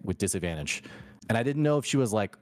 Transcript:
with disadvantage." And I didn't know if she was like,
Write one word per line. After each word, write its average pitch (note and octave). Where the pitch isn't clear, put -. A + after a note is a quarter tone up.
with -
disadvantage." E2+
And A2+
I A#2
didn't C#3+
know D3
if C3+
she -
was B2
like, G#2